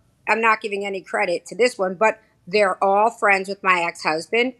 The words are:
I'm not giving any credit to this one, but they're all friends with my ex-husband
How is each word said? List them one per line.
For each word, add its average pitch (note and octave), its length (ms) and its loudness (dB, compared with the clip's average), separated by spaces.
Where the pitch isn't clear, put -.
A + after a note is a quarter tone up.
I'm G#3+ 120 0
not A3 220 2
giving G3+ 240 -6
any F#3+ 160 -6
credit F#3 460 -4
to F#3 80 -14
this A#3+ 240 0
one, F#3+ 160 -2
but G#3+ 240 0
they're F#3+ 360 0
all G3+ 260 4
friends G3 400 0
with G3 140 -10
my F#3 180 2
ex-husband E3+ 800 -2